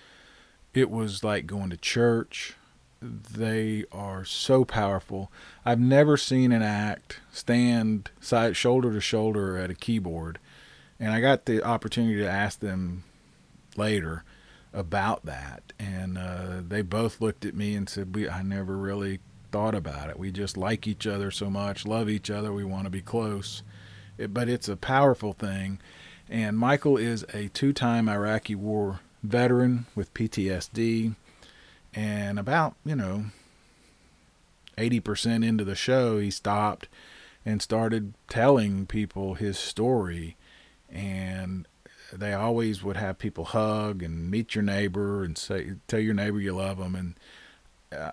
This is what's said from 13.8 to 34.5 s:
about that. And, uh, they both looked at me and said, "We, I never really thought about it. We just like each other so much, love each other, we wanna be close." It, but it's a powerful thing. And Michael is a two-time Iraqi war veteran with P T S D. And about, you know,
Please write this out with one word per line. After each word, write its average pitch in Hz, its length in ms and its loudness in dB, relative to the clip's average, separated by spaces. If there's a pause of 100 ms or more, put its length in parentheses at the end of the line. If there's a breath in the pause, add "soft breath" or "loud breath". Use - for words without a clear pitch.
about 98 520 -2
that. 67 540 -12
And, 92 400 -6
uh, 90 480 -6
they 104 160 -2
both 107 380 -2
looked 110 240 -2
at 101 100 -6
me 104 220 -2
and 98 120 -4
said, 95 280 -6
"We, 104 120 -2
I 92 140 -6
never 95 340 -4
really 98 440 -4 (320)
thought 107 240 0
about 76 340 -6
it. - 80 -10
We 92 140 -6
just 98 240 -6
like 104 320 -2
each 107 180 -4
other 101 240 -2
so 101 180 -4
much, 101 380 -4
love 107 240 0
each 107 200 -2
other, 104 220 -4
we 101 120 -4
wanna 95 260 -6
be 95 100 -6
close." 104 600 -4 (560 loud breath)
It, 104 160 -6
but 120 140 0
it's 120 200 -2
a 101 80 -4
powerful 131 560 4
thing. 95 460 -6 (500 loud breath)
And 110 300 0
Michael 139 380 4
is 113 360 0
a 104 160 -6
two-time 120 600 2
Iraqi 104 480 0
war 101 420 -2 (240)
veteran 123 720 4
with 101 200 -4
P 107 120 0
T 98 240 0
S 90 160 -2
D. 113 480 0 (800 loud breath)
And 104 460 -4
about, 143 340 2 (100)
you 151 120 -2
know, 104 300 -2 (1500 soft breath)